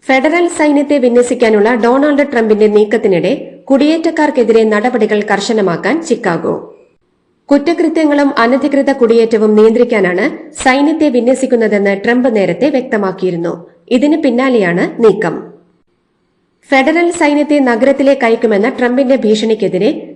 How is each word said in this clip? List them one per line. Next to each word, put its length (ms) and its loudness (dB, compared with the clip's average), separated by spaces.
ഫെഡറൽ 380 2
സൈന്യത്തെ 480 0
വിന്യസിക്കാനുള്ള 640 2
ഡൊണാൾഡ് 480 2
ട്രംപിന്റെ 440 2
നീക്കത്തിനിടെ 580 0
കുടിയേറ്റക്കാർക്കെതിരെ 960 2
നടപടികൾ 460 0
കർശനമാക്കാൻ 640 -2
ചിക്കാഗോ. 460 -2
കുറ്റകൃത്യങ്ങളും 800 0
അനധികൃത 560 0
കുടിയേറ്റവും 580 2
നിയന്ത്രിക്കാനാണ് 680 2
സൈന്യത്തെ 520 2
വിന്യസിക്കുന്നതെന്ന് 760 0
ട്രംപ് 320 0
നേരത്തെ 400 0
വ്യക്തമാക്കിയിരുന്നു. 800 -4
ഇതിന് 260 2
പിന്നാലെയാണ് 600 0
നീക്കം. 320 0
ഫെഡറൽ 500 2
സൈന്യത്തെ 400 2
നഗരത്തിലേക്ക് 680 2
അയക്കുമെന്ന 400 0
ട്രംപിന്റെ 360 0
ഭീഷണിക്കെതിരെ 680 0